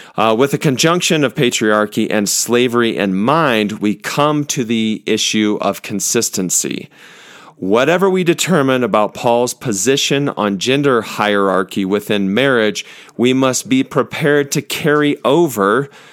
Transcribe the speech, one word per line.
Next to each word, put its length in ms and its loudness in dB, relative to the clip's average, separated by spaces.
uh, 200 2
with 140 2
the 80 -2
conjunction 640 0
of 120 -2
patriarchy 760 0
and 180 0
slavery 680 0
in 160 0
mind, 600 2
we 200 -2
come 520 -2
to 180 -4
the 420 -2
issue 560 0
of 220 -2
consistency. 1080 -4
Whatever 520 2
we 160 0
determine 600 2
about 320 0
Paul's 400 0
position 720 -2
on 300 -2
gender 420 0
hierarchy 840 0
within 460 0
marriage, 540 0
we 180 2
must 340 0
be 160 2
prepared 680 -2
to 100 -2
carry 640 0
over 640 2